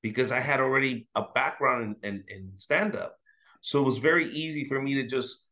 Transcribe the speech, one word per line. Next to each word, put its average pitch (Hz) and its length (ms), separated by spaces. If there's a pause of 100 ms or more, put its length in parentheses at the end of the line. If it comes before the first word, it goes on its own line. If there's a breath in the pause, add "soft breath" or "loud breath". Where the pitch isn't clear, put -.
because 120 300
I 127 80
had 135 200
already 131 540
a 104 120 (100)
background 127 680
in, 101 80
in, 98 180
in 95 300
stand-up. 165 580 (460 soft breath)
So 143 200
it 135 40
was 135 140
very 160 320
easy 151 340
for 135 160
me 139 140
to 135 100
just 123 320 (140)